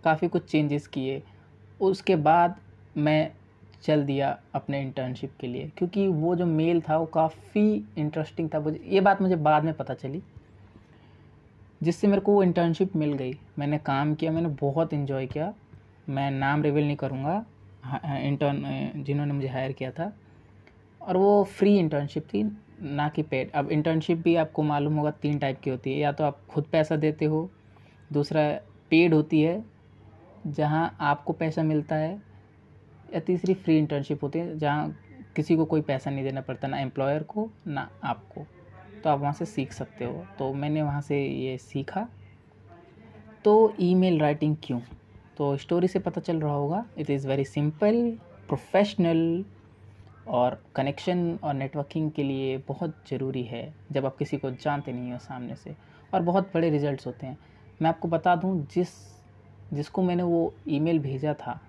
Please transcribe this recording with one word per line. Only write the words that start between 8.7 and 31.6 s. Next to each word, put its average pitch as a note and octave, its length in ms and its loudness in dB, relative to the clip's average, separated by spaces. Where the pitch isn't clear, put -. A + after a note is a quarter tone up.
ये F#3+ 140 4
बात G3 220 6
मुझे F#3 140 4
बाद D3+ 280 4
में D#3+ 100 0
पता - 200 -6
चली, C#3+ 280 -8
जिससे E3+ 240 0
मेरे G3+ 140 4
को G3+ 120 2
वो G3+ 100 6
इंटर्नशिप F3 540 2
मिल D3+ 160 2
गई। B2+ 260 -6
मैंने D3 200 0
काम D3 360 0
किया, D#3+ 180 -2
मैंने E3 160 0
बहुत D3 440 -2
एंजॉय C3+ 340 -4
किया। D#3+ 280 -6
मैं C#3 220 -2
नाम C#3 320 0
रिवील D3 240 2
नहीं D3 100 0
करूँगा, C#3+ 500 -4
हाँ, C3 220 -6
हाँ, C#3 160 -4
इंटर्न, C#3+ 440 0
अ, C#3 320 -6
जिन्होंने C#3+ 360 -4
मुझे C#3 160 -4
हायर C3 240 -4
किया C3 180 -8
था। F#3 220 -8
और F3+ 140 -2
वो G3+ 280 6
फ्री G3+ 340 6
इंटर्नशिप D3+ 480 0
थी, G#3 300 -2
ना D3 260 -2
कि D3+ 140 -2
पेड। C3 280 -2
अब D3 200 -2
इंटर्नशिप D#3+ 480 0
भी E3 180 4
आपको D#3 260 0
मालूम D3 340 0
होगा D3 140 0
तीन D3 280 -2
टाइप C3+ 220 -2
की C#3 100 -4
होती C3 220 -4
है, C#3+ 60 -2
या D3 140 0
तो D3+ 120 -2
आप C#3+ 240 -2
खुद D3 240 -2
पैसा D#3 240 2
देते D3+ 280 0
हो, D#3 260 0
दूसरा D3 480 0
पेड E3 240 8
होती D3+ 280 4
है F#3 220 0
जहाँ D#3 540 -2
आपको C#3+ 320 -2
पैसा D#3+ 300 -2